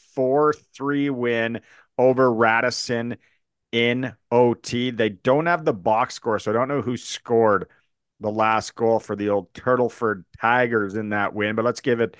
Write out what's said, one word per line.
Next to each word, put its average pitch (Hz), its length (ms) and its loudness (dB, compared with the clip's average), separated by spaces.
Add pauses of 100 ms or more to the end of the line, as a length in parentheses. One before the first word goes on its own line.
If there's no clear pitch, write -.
(140)
four 143 400 2 (220)
three 143 340 -4
win 117 520 -4 (360)
over 127 340 4
Radisson 117 840 0 (540)
in 120 420 0 (180)
O 120 220 4
T. 123 380 -4
They 110 180 0
don't 131 380 0
have 170 180 0
the 139 80 2
box 110 400 0
score, 110 240 -2
so 107 140 -4
I - 20 0
don't 123 140 0
know 139 160 -2
who 123 120 -4
scored 110 720 0 (520)
the 104 100 -4
last 110 460 0
goal 113 240 2
for 104 160 -8
the 104 140 -4
old 101 240 -2
Turtleford 117 680 -2 (160)
Tigers 117 560 0
in 107 140 -6
that 104 240 -2
win, 104 220 -2
but 113 100 0
let's 120 160 -2
give 120 180 0
it. 113 200 -2